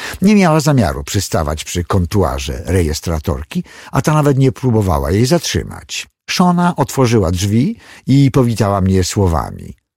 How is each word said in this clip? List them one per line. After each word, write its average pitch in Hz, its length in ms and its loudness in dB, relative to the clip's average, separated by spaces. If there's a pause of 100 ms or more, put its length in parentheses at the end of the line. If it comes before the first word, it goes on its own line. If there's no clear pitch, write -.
(220)
Nie 208 140 6
miała 160 240 4
zamiaru 110 440 2
przystawać 78 600 -2
przy 87 200 -4
kontuarze 80 840 -2
rejestratorki, 82 1000 -2 (280)
a - 100 0
ta 156 120 0
nawet 143 240 2
nie 135 140 4
próbowała 92 600 0
jej 107 140 2
zatrzymać. - 840 -4 (220)
Shona 175 460 0
otworzyła 117 560 0
drzwi 107 480 -2 (280)
i 139 240 4
powitała 110 500 0
mnie 95 220 2
słowami: 58 720 -2 (220)